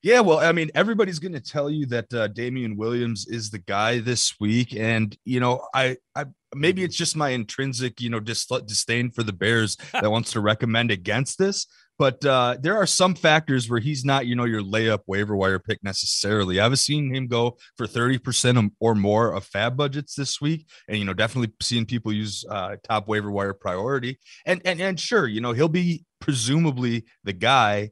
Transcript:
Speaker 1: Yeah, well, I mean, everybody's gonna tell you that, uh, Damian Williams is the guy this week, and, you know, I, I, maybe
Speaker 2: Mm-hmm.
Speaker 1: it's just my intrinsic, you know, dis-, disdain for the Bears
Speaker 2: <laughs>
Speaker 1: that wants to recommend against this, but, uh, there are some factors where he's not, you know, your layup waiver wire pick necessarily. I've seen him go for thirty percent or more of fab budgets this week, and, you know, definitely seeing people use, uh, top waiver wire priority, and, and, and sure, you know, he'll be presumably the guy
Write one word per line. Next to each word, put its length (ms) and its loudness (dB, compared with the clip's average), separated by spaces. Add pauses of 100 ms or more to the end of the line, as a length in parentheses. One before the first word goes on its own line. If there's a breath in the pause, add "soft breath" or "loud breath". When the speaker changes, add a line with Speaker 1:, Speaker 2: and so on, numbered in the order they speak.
Speaker 1:
Yeah, 180 6
well, 180 6
I 140 4
mean, 220 0
everybody's 440 2
gonna 220 -8
tell 280 -4
you 200 -2
that, 260 -4
uh, 140 0
Damian 460 -4
Williams 540 -2
is 220 -6
the 80 -10
guy 400 0
this 420 -2
week, 340 2
and, 400 0 (120)
you 140 0
know, 340 0
I, 240 0 (160)
I, 100 -6 (300)
maybe 260 0
Speaker 2:
Mm-hmm. 60 0
Speaker 1:
it's 100 -6
just 200 -2
my 140 0
intrinsic, 720 -4
you 80 -4
know, 100 -2
dis-, 280 -6 (180)
disdain 460 -2
for 120 -6
the 120 -4
Bears 420 2
Speaker 2:
<laughs> 160 -18
Speaker 1:
that 180 0
wants 220 0
to 80 -2
recommend 500 2
against 460 -2
this, 300 0 (320 soft breath)
but, 260 0
uh, 340 2
there 200 0
are 80 4
some 280 2
factors 540 2
where 100 0
he's 240 -2
not, 240 2
you 80 -2
know, 120 0
your 160 0
layup 440 0
waiver 300 0
wire 220 2
pick 260 -4
necessarily. 760 0
I've 200 4
seen 360 -2
him 120 -4
go 320 -2 (180 soft breath)
for 100 -6
thirty 300 0
percent 640 2
or 140 4
more 400 4
of 100 -6
fab 320 -2
budgets 380 -4
this 260 -6
week, 260 -2 (220 loud breath)
and, 80 -4
you 80 -2
know, 80 -2
definitely 480 -2
seeing 240 -2
people 260 -4
use, 380 -4
uh, 360 -6
top 220 -2
waiver 240 -2
wire 220 -2
priority, 680 -4 (280 loud breath)
and, 180 0
and, 160 -2
and 180 -2
sure, 300 0
you 140 -4
know, 100 -2
he'll 160 2
be 380 0 (140)
presumably 840 0 (200 soft breath)
the 80 -4
guy 600 4